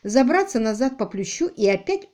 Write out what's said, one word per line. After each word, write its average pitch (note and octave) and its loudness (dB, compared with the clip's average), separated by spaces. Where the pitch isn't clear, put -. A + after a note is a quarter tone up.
Забраться C4+ 2
назад A3 -2
по G#3+ -4
плющу G3 -6
и G3+ 0
опять G3+ -2